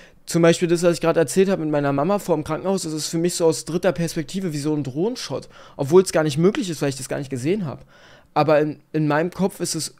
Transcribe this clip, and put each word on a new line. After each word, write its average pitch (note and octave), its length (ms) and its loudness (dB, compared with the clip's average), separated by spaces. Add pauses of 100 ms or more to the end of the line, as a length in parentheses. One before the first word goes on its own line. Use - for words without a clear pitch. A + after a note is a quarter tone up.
(260)
zum E3+ 160 0
Beispiel E3+ 260 4
das, E3 140 2
was F3 140 4
ich - 60 -10
gerade E3 180 2
erzählt F#3 300 2
habe F3+ 120 -2
mit D3+ 100 -2
meiner C#3+ 220 0
Mama E3 240 0
vor F#3 180 -2
dem D3+ 80 -2
Krankenhaus, D#3+ 380 -4
das D#3+ 120 -6
ist D3+ 160 -6
für E3+ 100 -2
mich E3+ 160 0
so E3+ 100 2
aus D#3+ 180 2
dritter F3 280 -2
Perspektive E3+ 640 -4
wie D3+ 40 -6
so D3 160 -2
ein D3 100 -2
Drohnenshot. D3 640 -6 (280)
Obwohl C#3+ 240 6
es F3+ 100 2
gar D#3+ 120 2
nicht D3+ 160 0
möglich F#3 320 2
ist, D3 100 -8
weil C#3+ 80 0
ich C3+ 80 -6
das C3+ 100 -12
gar C#3 120 -6
nicht C3+ 100 -10
gesehen D#3 360 -2
habe. B2 180 -10 (500)
Aber D3+ 260 4
in, D3+ 200 -2 (120)
in D#3 160 0
meinem D#3 220 0
Kopf F#3 300 -4
ist E3+ 160 -4
es - 240 -8